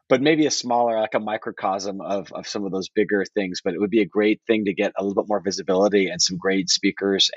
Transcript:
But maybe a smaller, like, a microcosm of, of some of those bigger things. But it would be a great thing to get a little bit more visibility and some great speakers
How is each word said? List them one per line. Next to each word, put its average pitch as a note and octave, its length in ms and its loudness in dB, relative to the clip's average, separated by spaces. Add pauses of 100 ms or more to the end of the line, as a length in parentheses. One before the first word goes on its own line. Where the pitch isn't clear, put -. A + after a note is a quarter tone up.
But C3 120 4
maybe D3+ 260 4
a B2+ 40 -2
smaller, A#2+ 500 0
like, G#2+ 140 0
a A#2 60 0
microcosm G2+ 800 -4
of, F2+ 320 -6
of - 160 -10
some G#2 160 -6
of F#2+ 80 -4
those F#2+ 160 -4
bigger G2+ 360 2
things. F#2 380 -4
But F#2 120 -2
it E2+ 60 -4
would G2+ 100 0
be A2 120 4
a F#2 40 0
great G#2+ 400 2
thing G#2+ 180 2
to G2 100 0
get G2 240 -2
a - 60 -4
little G2+ 180 0
bit - 60 -10
more G#2 120 -2
visibility F#2+ 680 2
and E3 120 -4
some F#2 160 0
great F3+ 320 0
speakers G2 680 0